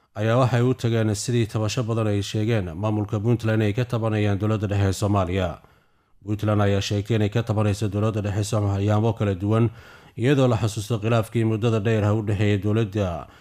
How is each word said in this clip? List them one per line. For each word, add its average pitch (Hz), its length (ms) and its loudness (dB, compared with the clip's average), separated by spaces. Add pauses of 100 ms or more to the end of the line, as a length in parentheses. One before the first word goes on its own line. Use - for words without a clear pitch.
(160)
ayaa 113 240 2
waxay 120 220 2
u 127 100 2
tageen 113 420 0
sidii 117 320 0
tabasho 110 380 -2
badan 110 320 0
ay 101 60 0
sheegeen 107 500 -2
maamulka 104 480 -2
Puntland 110 420 0
ay 104 140 0
ka 123 80 0
tabanayaan 107 560 0
dowladda 107 260 -2
dhexe 101 220 2
ee 95 40 2
Soomaaliya. 95 680 0 (640)
Puntland 104 400 0
ayaa 101 160 2
sheegtay 104 400 -2
inay 104 80 2
ka 117 140 -2
tabanayso 107 500 -2
dowladda 104 320 -2
dhexe 101 320 -2
Soomaaliya 101 400 2 (220)
kala 101 160 0
duwan, 107 360 2 (460)
iyadoo 131 320 2
la 117 80 2
xasuusto 110 400 -4
khilaafkii 113 480 0
muddada 110 340 0
dheer 107 260 2
ah 104 120 4
u 113 80 -2
dhexeeyay 104 340 2
dowladda, 98 680 -2 (120)